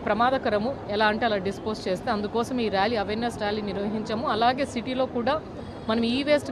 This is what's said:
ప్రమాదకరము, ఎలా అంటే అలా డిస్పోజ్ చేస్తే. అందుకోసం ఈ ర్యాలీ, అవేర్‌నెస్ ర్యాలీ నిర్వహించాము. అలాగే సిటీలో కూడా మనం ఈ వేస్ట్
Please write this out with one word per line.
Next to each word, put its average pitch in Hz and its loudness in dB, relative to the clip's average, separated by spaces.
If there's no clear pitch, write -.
ప్రమాదకరము, 233 2
ఎలా 214 4
అంటే 220 0
అలా 208 2
డిస్పోజ్ 214 -4
చేస్తే. 185 -2
అందుకోసం 220 -2
ఈ - 2
ర్యాలీ, 220 2
అవేర్‌నెస్ 220 -2
ర్యాలీ 208 0
నిర్వహించాము. 214 -2
అలాగే 247 4
సిటీలో 254 -2
కూడా 247 2
మనం 233 2
ఈ - 0
వేస్ట్ 294 4